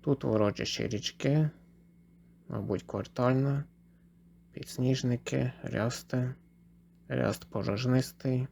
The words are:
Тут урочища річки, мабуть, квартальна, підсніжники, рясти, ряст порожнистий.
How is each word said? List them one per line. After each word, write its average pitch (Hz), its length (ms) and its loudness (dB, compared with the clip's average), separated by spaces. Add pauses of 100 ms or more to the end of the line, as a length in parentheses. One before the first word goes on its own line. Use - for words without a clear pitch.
Тут 143 200 0
урочища 107 640 2
річки, 139 600 0 (960)
мабуть, 104 340 -2
квартальна, 131 800 0 (880)
підсніжники, 127 1000 0 (100)
рясти, 127 720 -2 (720)
ряст 127 420 -2
порожнистий. 127 1000 0